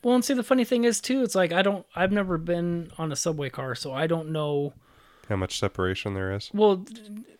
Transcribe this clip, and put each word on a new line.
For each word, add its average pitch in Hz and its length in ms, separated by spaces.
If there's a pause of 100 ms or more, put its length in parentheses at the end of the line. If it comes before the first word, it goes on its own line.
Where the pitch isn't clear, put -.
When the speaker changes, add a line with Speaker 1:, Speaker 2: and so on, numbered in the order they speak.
Speaker 1:
Well, 247 120
and 247 80
see, 277 120
the 247 80
funny 254 200
thing 233 220
is, 233 160
too, 262 200
it's 226 140
like, 180 160
I 175 100
don't, 196 240 (100)
I've 190 180
never 190 240
been 170 600
on 160 140
a 139 60
subway 147 320
car, 131 260
so 135 160
I 143 160
don't 160 240
know 147 420 (560)
Speaker 2:
How 107 60
much 95 240
separation 95 540
there 95 180
is? 101 220
Speaker 1:
Well, 208 240
d-, 214 480 (140)